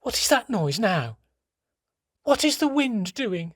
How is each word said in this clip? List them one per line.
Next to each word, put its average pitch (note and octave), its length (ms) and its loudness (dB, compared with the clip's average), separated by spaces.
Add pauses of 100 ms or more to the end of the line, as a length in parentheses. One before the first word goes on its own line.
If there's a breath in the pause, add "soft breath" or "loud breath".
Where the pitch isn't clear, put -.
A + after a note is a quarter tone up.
What A#3+ 160 -6
is - 100 0
that C4+ 200 2
noise D#3+ 300 0
now? E3 400 0 (1040)
What C#4+ 220 2
is D4+ 140 2
the D#4 100 2
wind B3+ 460 0
doing? F3 420 -6